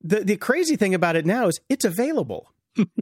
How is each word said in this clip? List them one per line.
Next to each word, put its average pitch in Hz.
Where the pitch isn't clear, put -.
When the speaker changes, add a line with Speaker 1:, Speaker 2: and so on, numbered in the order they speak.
Speaker 1:
the, 196
the 202
crazy 311
thing 190
about 170
it 160
now 220
is 160
it's 262
available. 196
Speaker 2:
<laughs> 202